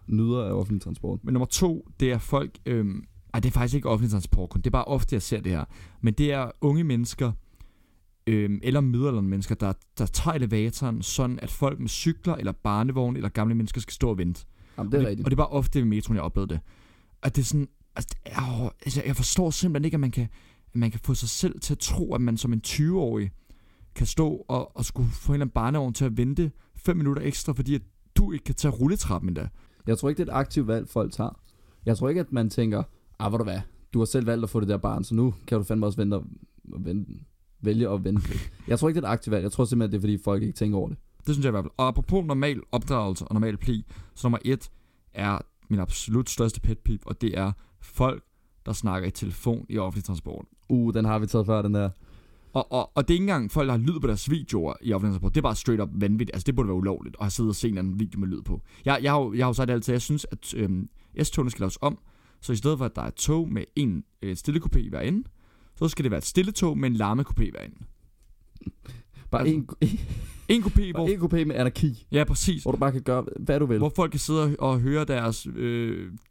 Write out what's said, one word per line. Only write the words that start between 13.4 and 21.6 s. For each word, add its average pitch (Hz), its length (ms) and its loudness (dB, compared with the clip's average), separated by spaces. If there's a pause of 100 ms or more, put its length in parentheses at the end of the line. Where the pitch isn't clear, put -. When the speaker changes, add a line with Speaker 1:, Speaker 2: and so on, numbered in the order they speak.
Speaker 2:
mennesker 113 260 0
skal - 120 -10
stå 123 180 0
og 98 80 -2
vente. 87 260 -2 (340)
Speaker 1:
Jamen, 101 140 -4
det 139 40 2
er - 20 4
Speaker 2:
Og 135 40 4
det, 120 80 2
Speaker 1:
rigtigt. 104 160 -2
Speaker 2:
og 131 40 2
det 135 60 4
er 151 60 4
bare 143 60 2
ofte 143 300 0
ved 123 80 4
metroen, 107 300 2
jeg 78 80 0
oplevede 90 300 -2
det. 80 60 -2 (600)
At 139 140 0
det 139 60 4
er 110 40 0
sådan, 143 220 0 (280)
altså, - 120 -6 (160)
det - 80 -14
er 127 300 -2
jo, 123 80 -2 (140)
altså, 139 220 -2
jeg 131 100 0
forstår 165 340 2
simpelthen 151 340 0
ikke, 165 100 0
at 151 60 2
man 131 100 2
kan, 120 180 -2 (440)
at - 40 -4
man 117 140 4
kan 113 140 -8
få 135 100 2
sig 113 140 -2
selv - 320 -2